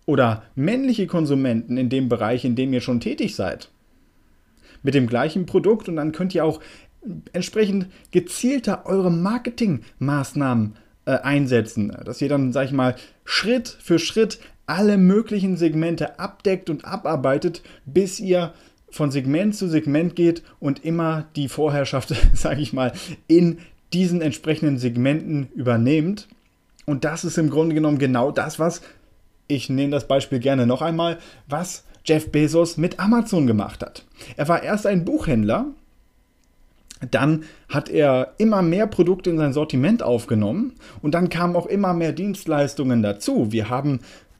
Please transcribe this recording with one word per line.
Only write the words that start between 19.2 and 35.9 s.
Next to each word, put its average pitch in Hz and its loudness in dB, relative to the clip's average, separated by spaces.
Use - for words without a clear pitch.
zu 190 -4
Segment 156 0
geht 170 2
und 143 -4
immer 160 -2
die 143 -2
Vorherrschaft, 143 -2
<laughs> - 8
sag 143 2
ich 151 -6
mal, 127 -2
in 170 4
diesen 175 0
entsprechenden 151 -2
Segmenten 135 -2
übernehmt. 143 0
Und 147 -4
das 156 -4
ist 165 -4
im 156 2
Grunde 156 2
genommen 151 2
genau 131 2
das, - -4
was, 165 -2
ich 139 -4
nehme 139 0
das 139 -2
Beispiel 135 0
gerne 131 2
noch 127 2
einmal, 165 -2
was 160 -8
Jeff 156 0
Bezos 156 2
mit 170 -2
Amazon 202 2
gemacht 107 0
hat. - -14
Er 147 -2
war 165 2
erst 208 -2
ein 185 2
Buchhändler, 160 0